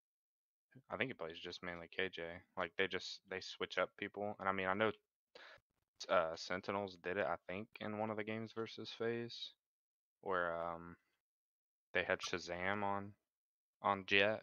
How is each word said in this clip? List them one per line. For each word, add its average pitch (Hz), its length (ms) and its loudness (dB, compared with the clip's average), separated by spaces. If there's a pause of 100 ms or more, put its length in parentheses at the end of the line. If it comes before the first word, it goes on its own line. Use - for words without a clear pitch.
(920)
I 95 80 0
think 127 100 2
he 123 60 -6
plays 82 240 -8
just 87 240 -10
mainly 85 280 -8
K 95 200 -2
J. 85 320 -8 (160)
Like, 87 180 -2
they 95 120 2
just, - 320 -4 (100)
they 92 100 -4
switch - 380 -4
up 92 180 4
people. 104 420 -6
And, 95 80 -6
I 95 60 4
mean, 95 140 0
I 92 80 4
know, 107 180 4 (1160)
uh, 85 260 6
Sentinels 98 680 -2
did 90 140 0
it, 95 100 4
I 82 100 2 (120)
think, 98 200 -6 (120)
in 107 160 -2
one 110 140 0
of 107 80 -2
the 107 60 -2
games 110 300 -4
versus 113 440 -6
FaZe, 117 560 -2 (680)
where, 87 420 2
um, 85 340 -4 (960)
they 110 100 4
had 92 160 4
Shazam 90 600 0
on, 101 300 0 (680)
on 98 260 4
Jett, 101 360 6